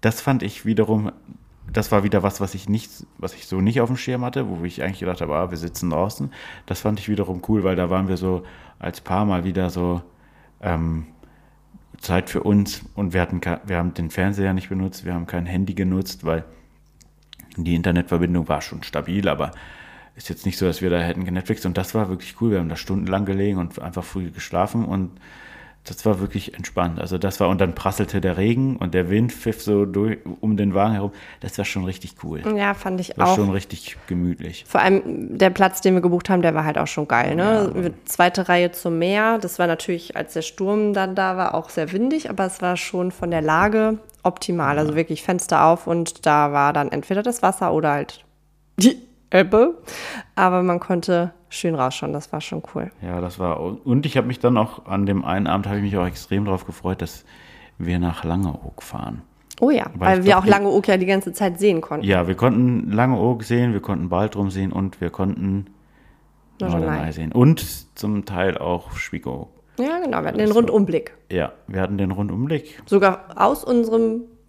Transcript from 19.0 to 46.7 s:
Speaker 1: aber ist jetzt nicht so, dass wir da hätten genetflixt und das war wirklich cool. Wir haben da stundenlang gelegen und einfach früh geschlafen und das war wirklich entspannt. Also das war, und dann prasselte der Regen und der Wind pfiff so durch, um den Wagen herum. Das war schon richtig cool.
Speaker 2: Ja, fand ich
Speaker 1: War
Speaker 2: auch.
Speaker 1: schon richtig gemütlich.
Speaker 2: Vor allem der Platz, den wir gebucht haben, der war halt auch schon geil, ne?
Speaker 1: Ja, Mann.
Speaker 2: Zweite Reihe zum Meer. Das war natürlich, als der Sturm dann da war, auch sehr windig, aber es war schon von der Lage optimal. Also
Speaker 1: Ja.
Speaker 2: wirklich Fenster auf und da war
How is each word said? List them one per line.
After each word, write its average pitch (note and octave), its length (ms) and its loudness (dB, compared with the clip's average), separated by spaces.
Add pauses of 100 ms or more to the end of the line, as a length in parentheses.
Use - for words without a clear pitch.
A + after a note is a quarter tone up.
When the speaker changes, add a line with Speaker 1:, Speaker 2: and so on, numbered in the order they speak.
Speaker 1:
aber C#2+ 240 -2 (640)
ist - 140 -18
jetzt - 160 -8
nicht F#2+ 140 -2
so, F#2+ 80 0
dass E2 140 -2
wir F#2 100 0
da F2 80 2
hätten F2 260 -2
genetflixt F2+ 400 -4
und F2+ 120 -2
das F#2 180 -4
war G#2+ 140 0
wirklich - 300 -8
cool. A2+ 120 2
Wir F#2+ 80 2
haben E2 100 -2
da D#2+ 60 -6
stundenlang F#2+ 500 -2
gelegen G2 320 0
und F2 240 -6
einfach F2 220 -8
früh F2+ 260 -8
geschlafen G2 560 -2
und F#2 260 -2 (720)
das - 220 -8
war G#2 140 2
wirklich G2 360 -4
entspannt. F2 440 -4
Also F2 180 -4
das F#2+ 220 -2
war, G2 80 4
und F#2 140 4
dann F2 120 2
prasselte G2 460 -2
der F2+ 160 0
Regen A#2 400 2
und F2 180 -4
der F2+ 160 2
Wind A2 220 2
pfiff - 300 -4
so G2+ 240 4
durch, G2+ 320 0 (240)
um G#2+ 160 2
den G2+ 160 2
Wagen G2+ 200 4
herum. G2+ 180 -2 (280)
Das - 180 -10
war G2+ 80 -2
schon F#2+ 200 -4
richtig - 380 -10
cool. D#2+ 180 -6 (160)
Speaker 2:
Ja, G3+ 160 0
fand F#3 260 -6
ich - 180 -8
Speaker 1:
War F3+ 100 4
Speaker 2:
auch. F#3 80 6
Speaker 1:
schon G3 160 2
richtig - 440 -6 (120)
gemütlich. F2 600 -4
Speaker 2:
Vor - 140 2
allem - 560 0
der F#3 120 6
Platz, F#3 300 2
den F#3+ 140 4
wir F3+ 80 4
gebucht F3 280 2
haben, F3+ 120 4
der E3 140 4
war D#3 100 0
halt D3+ 120 -2
auch D3 100 0
schon D3+ 200 -4
geil, B2+ 280 2
ne? G3+ 380 2
Speaker 1:
Ja, F#3 80 -2
Mann. F3 120 -2 (100)
Speaker 2:
Zweite F3+ 460 2
Reihe F3 220 4
zum E3+ 280 -4
Meer. G#3 380 2
Das F3+ 220 -6
war F3 80 4
natürlich, E3+ 500 -4
als D#3 160 -6
der D#3+ 80 -2
Sturm G#3 520 0
dann F#3+ 220 0
da F#3+ 220 0
war, F#3 180 0
auch D#3+ 140 -4
sehr E3 240 -4
windig, B3+ 360 -2
aber G3 160 -2
es - 160 -6
war F3+ 140 0
schon F3+ 360 -4
von F3 200 -6
der E3 100 0
Lage G#3+ 580 2 (240)
optimal. E3+ 560 0
Also D3+ 120 2
Speaker 1:
Ja. D3+ 60 0
Speaker 2:
wirklich D#3+ 260 -2
Fenster F3+ 400 2
auf E3 240 4
und E3+ 380 -2
da D3 260 4
war C#3+ 220 4